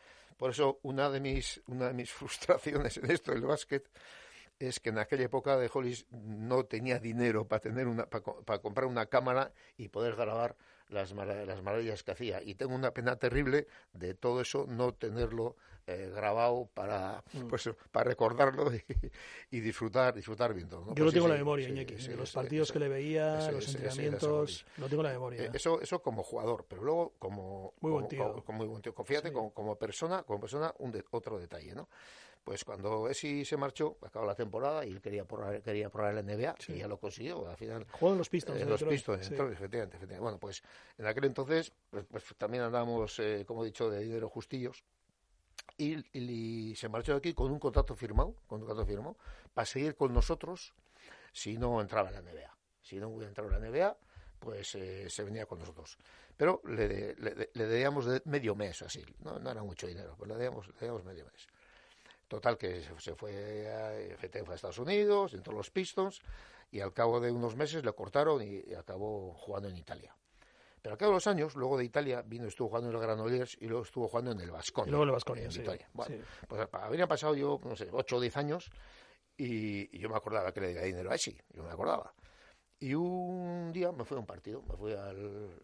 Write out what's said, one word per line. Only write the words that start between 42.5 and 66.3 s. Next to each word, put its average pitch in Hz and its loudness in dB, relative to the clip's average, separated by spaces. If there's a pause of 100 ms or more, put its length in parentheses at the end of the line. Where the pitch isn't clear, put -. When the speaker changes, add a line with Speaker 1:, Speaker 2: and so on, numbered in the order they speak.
Speaker 1:
andábamos, 117 0
eh, 107 0
como 117 -4
he 113 -2
dicho, 110 0
de 101 -2
dinero 113 -4
justillos. 123 -6 (920)
Y, 151 0 (200)
y, 113 -2
y 110 -8
se 113 -4
marchó 117 0
de 139 4
aquí 165 0
con 139 2
un 147 -2
contrato 139 2
firmado, 123 2 (100)
con 107 -8
un 110 -8
contrato 110 0
firmado, 107 -4 (360)
para 113 2
seguir 143 -2
con 131 4
nosotros 160 2 (580)
si 107 -6
no 120 2
entraba 101 2
en - -8
la 92 -10
N 87 -14
B - -12
A. - -20 (260)
Si - -10
no 104 -4
hubiera 110 -8
entrado 104 -6
en - 0
la 107 4
N 110 -4
B 156 4
A, 202 2 (400)
pues, 101 -8
eh, 95 -8
se - -6
venía 104 -6
con 87 -10
nosotros. - -14 (380)
Pero - 4
le, 104 0
le, 107 -2
le 113 0
debíamos 131 4
de 127 2
medio 139 2
mes, 101 -4
así, - -10 (200)
no, - -8
no 127 -6
era 110 -6
mucho 92 -8
dinero, 87 -10
pues 101 -12
le 107 -6
debíamos, 120 -4
le - -18
debíamos 110 -6
medio 92 -14
mes. - -20 (800)
Total, 113 2
que 90 -4
se, 82 -12
se - -10
fue 104 -6
a, 110 -4
efectivamente 95 -8
fue 90 -8
a - -8
Estados 90 -8
Unidos, 202 4
entró 95 -8
en 107 -4
los 104 -4
Pistons, 190 0 (520)